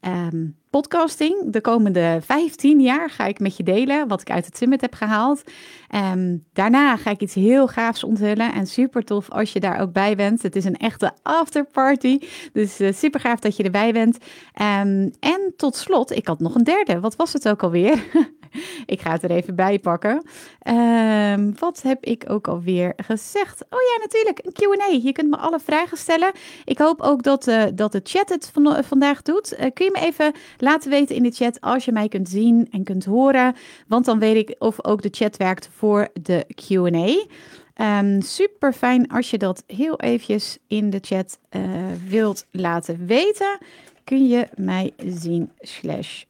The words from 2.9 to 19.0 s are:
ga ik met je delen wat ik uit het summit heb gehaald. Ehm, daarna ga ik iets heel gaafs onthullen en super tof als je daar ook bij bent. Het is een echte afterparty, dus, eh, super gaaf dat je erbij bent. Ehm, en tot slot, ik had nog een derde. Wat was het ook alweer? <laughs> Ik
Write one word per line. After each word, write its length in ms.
ga 160
ik 120
met 180
je 60
delen 460
wat 120
ik 100
uit 160
het 100
summit 240
heb 140
gehaald. 480
Ehm, 480
daarna 440
ga 140
ik 100
iets 140
heel 340
gaafs 360
onthullen 480
en 140
super 380
tof 260
als 220
je 80
daar 200
ook 120
bij 240
bent. 260
Het 140
is 80
een 120
echte 360
afterparty, 960
dus, 280
eh, 120
super 280
gaaf 180
dat 180
je 60
erbij 300
bent. 260
Ehm, 560
en 360
tot 200
slot, 340
ik 160
had 140
nog 140
een 100
derde. 360
Wat 160
was 160
het 160
ook 140
alweer? 500
<laughs> 280
Ik 140